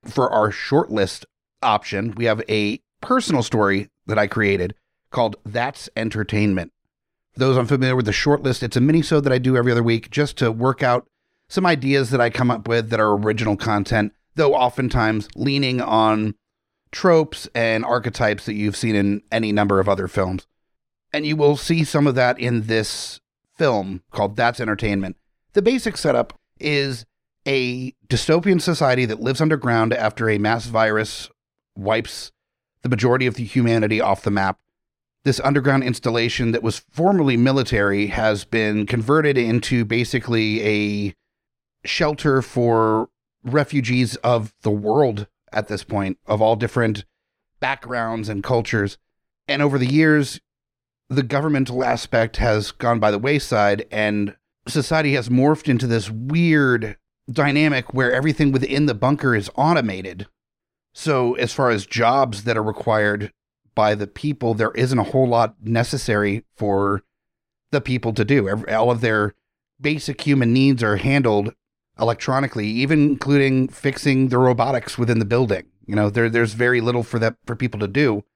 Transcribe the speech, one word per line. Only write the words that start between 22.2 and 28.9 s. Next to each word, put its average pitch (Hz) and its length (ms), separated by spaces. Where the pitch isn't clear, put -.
in 117 300
this - 520
film 98 540
called 104 240
That's 120 240
Entertainment. 101 580
The 202 100
basic 233 340
setup 123 400
is 139 480
a 127 480
dystopian 165 540
society 131 440